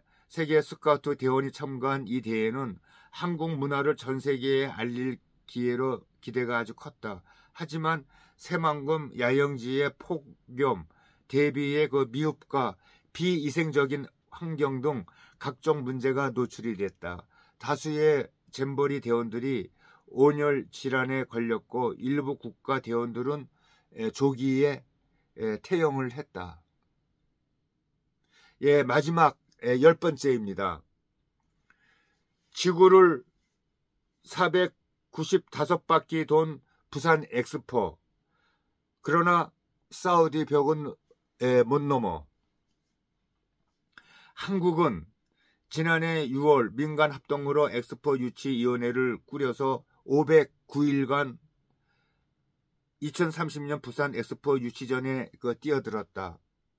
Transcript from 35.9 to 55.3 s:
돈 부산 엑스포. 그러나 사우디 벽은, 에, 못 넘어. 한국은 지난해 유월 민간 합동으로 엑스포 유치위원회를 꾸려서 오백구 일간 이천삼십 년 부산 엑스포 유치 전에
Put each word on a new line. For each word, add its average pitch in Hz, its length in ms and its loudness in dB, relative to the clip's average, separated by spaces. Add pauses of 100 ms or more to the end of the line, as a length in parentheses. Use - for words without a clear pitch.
돈 156 360 0 (300)
부산 156 380 2
엑스포. 117 720 -2 (1000)
그러나 170 500 0 (400)
사우디 160 540 2
벽은, 147 460 2 (500)
에, 127 200 6
못 135 220 2
넘어. 110 420 -2 (2000)
한국은 165 720 0 (640)
지난해 160 600 0
유월 135 420 4
민간 151 400 0
합동으로 143 580 0
엑스포 127 480 -2
유치위원회를 123 1080 -2
꾸려서 135 580 -2 (180)
오백구 147 840 2
일간 139 500 0 (1600)
이천삼십 156 600 -4
년 143 200 -6
부산 135 340 -4
엑스포 135 440 -2
유치 120 280 -8
전에 131 420 -4 (100)